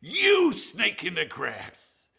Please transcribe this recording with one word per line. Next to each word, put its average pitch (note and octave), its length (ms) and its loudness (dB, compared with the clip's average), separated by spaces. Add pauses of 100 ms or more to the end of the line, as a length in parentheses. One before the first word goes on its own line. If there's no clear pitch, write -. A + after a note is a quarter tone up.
You F#4 520 4
snake - 520 -4
in F3 100 -4
the D#3 100 -2
grass. - 840 -10 (100)